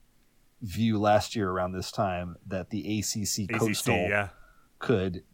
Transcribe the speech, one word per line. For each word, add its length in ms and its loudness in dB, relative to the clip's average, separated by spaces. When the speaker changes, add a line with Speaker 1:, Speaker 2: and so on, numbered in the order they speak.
Speaker 1:
view 360 0
last 380 4
year 140 0
around 240 -2
this 180 -6
time 440 -2
that 220 -6
the 280 -2
A 40 0
C 240 -4
C 180 -2
Speaker 2:
A 40 -4
C 60 -4
C, 60 -2
Speaker 1:
Coastal 360 2
Speaker 2:
yeah. 200 2
Speaker 1:
could, 440 0